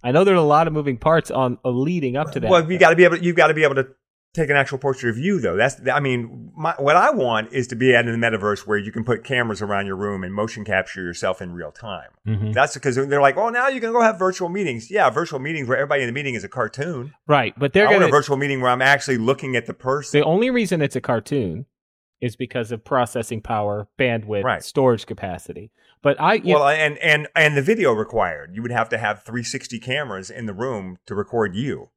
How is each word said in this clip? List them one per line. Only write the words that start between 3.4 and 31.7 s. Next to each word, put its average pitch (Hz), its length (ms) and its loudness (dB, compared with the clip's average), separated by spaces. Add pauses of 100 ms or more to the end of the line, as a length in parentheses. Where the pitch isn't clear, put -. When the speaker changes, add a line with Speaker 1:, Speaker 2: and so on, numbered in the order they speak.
Speaker 2:
be 156 100 0
able 139 120 4
to 135 120 0 (460)
take 156 180 0
an 143 40 2
actual 139 220 0
portrait 131 320 -2
of 110 80 -2
you, 175 220 0
though. 95 160 -2
That's, 117 260 0 (100)
I 139 80 0
mean, 123 560 -6
my, 156 220 -4
what 139 180 2
I 202 140 4
want 120 420 0
is 131 180 -2
to 120 60 -10
be 123 200 6
in 120 100 4
the 117 60 -2
metaverse 110 560 -2
where 104 100 2
you 104 140 -6
can 113 120 -4
put 117 200 -2
cameras 117 400 -2
around 101 240 -2
your 95 80 -6
room 98 280 -4
and 92 100 -10
motion 104 300 -4
capture 95 380 -2
yourself 90 400 -6
in 87 120 -12
real 82 180 -12
time. 92 380 -14 (180)
Speaker 1:
Mm-hmm. 107 240 -2
Speaker 2:
That's 135 260 2
'cause 127 180 -2
they're 139 260 0
like, 139 160 6
"Oh, 214 120 0
now 240 200 0
you 262 120 -4
can 226 100 -4
go 240 100 2
have 220 180 2
virtual 185 300 -2
meetings." 160 420 -4
Yeah, 185 180 4
virtual 156 300 -2
meetings 143 280 -6
where 123 100 0
everybody 139 260 0
in 120 40 -2
the 117 60 -6
meeting 139 220 -6
is 98 80 -8
a 98 60 -12
cartoon. 131 640 -6 (120)
Speaker 1:
Right, 135 320 2
but 135 160 -2
they're 202 140 6
Speaker 2:
I - 40 6
want 196 120 6
a 165 40 6
Speaker 1:
gonna 160 40 0
Speaker 2:
virtual 139 260 2
meeting 139 240 -4
where 127 80 2
I'm 123 140 2
actually 135 340 2
looking 127 380 -2
at 117 100 -2
the - 80 -10
person. 139 460 -2
Speaker 1:
The 151 60 4
only 202 260 2
reason 185 320 0
it's 139 120 -2
a 127 60 -4
cartoon 117 640 -4 (560)
is 120 140 -6
because 117 360 -8
of 110 120 -10
processing 120 580 -4
power, 104 460 -4 (120)
bandwidth, 107 440 -2
Speaker 2:
Right. 110 200 -2
Speaker 1:
storage 127 420 0
capacity. 98 640 -10 (320)
But 143 180 2
I, 180 140 2
you 180 200 0
Speaker 2:
Well, 147 140 4
and, 151 300 2
and, 151 360 2
and 151 220 4
the 139 40 4
video 180 300 2
required. 92 640 -2
You 110 80 -8
would 120 80 -6
have 113 180 0
to 117 80 -2
have 107 260 -4
three 117 200 -8
sixty - 360 -10
cameras 123 500 -8
in 113 160 -12
the 104 80 -8
room 98 440 -8 (100)
to 104 80 -10
record 101 400 -2
you. 113 420 -8